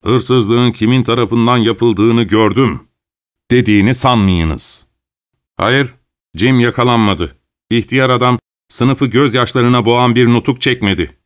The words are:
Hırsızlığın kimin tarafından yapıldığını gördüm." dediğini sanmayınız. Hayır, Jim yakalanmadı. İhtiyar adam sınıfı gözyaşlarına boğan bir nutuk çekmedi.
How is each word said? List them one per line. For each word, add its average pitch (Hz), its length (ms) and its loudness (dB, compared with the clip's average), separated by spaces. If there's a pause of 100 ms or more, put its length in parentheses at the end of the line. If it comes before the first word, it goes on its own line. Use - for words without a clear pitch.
Hırsızlığın 120 680 0
kimin 120 300 0
tarafından 117 540 0
yapıldığını 113 640 0
gördüm." 110 580 0 (680)
dediğini 110 440 2
sanmayınız. 92 920 -2 (720)
Hayır, 127 380 -2 (400)
Jim 123 260 0
yakalanmadı. 113 760 0 (340)
İhtiyar 123 400 0
adam 123 280 0 (300)
sınıfı 135 380 0
gözyaşlarına 123 760 0
boğan 120 300 2
bir 123 120 4
nutuk 120 340 0
çekmedi. 98 640 -4